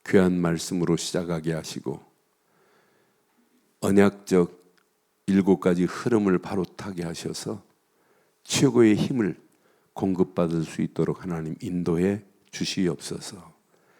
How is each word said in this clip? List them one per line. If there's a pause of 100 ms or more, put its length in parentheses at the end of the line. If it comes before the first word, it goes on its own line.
귀한
말씀으로
시작하게
하시고, (1800)
언약적 (600)
일곱
가지
흐름을
바로
타게
하셔서 (800)
최고의
힘을 (540)
공급받을
수
있도록
하나님,
인도해 (260)
주시옵소서. (440)